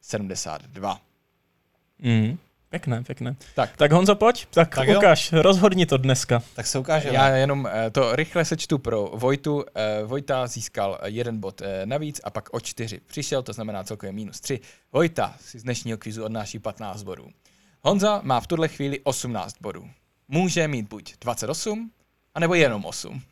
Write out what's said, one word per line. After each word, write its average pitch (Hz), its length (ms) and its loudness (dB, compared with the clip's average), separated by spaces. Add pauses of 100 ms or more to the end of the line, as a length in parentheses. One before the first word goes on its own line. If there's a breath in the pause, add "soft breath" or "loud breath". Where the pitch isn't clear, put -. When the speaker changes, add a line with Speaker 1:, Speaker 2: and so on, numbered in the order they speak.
Speaker 1:
sedmdesát 92 640 -8
dva. 95 360 -8 (1000)
Speaker 2:
Mhm. 117 400 2 (300)
Pěkné, 123 360 -4
pěkné. 127 320 -8 (180)
Speaker 1:
Tak. 123 220 -2
Speaker 2:
Tak 147 160 6
Honzo, 185 220 8
pojď, 220 360 4
tak 165 240 4
Speaker 3:
Tak 131 140 2
jo. 190 100 6
Speaker 2:
ukaž, 180 340 6
rozhodni 180 540 6
to 139 100 4
dneska. 127 460 2 (120)
Speaker 3:
Tak 113 120 -8
se - 120 -2
ukáže, 147 340 0
Speaker 1:
Já 135 180 6
Speaker 3:
ne? 131 100 4
Speaker 1:
jenom, 139 320 0
eh, 110 180 0
to 123 260 2
rychle 160 280 0
sečtu 160 340 -2
pro 107 360 -2
Vojtu. 139 500 0 (100)
Eh, 107 300 -2
Vojta 131 420 -2
získal 107 580 -4
jeden 113 360 -4
bod, 95 220 -10
eh, 95 240 -6
navíc 147 380 -6
a 101 60 -10
pak - 240 -8
o 120 60 -6
čtyři 110 460 -10
přišel, 135 360 -4
to 113 100 -10
znamená 104 320 -10
celkově 98 280 -12
minus 104 280 -12
tři. 131 200 -6 (320 soft breath)
Vojta 156 480 0
si - 180 -20
z 110 40 -18
dnešního 117 360 -6
kvizu 110 260 -10
odnáší 110 340 -8
patnáct 104 440 -10
bodů. 95 260 -14 (540)
Honza 202 420 2
má 123 160 2
v - 60 -6
tuhle 160 220 0
chvíli 139 320 -6
osmnáct 113 600 -4
bodů. 92 280 -12 (400)
Může 160 400 0
mít 117 200 -6
buď - 320 -18
dvacet 117 300 -6
osm, 220 400 -6 (440)
anebo 165 200 0
jenom 123 300 4
osm. - 480 -10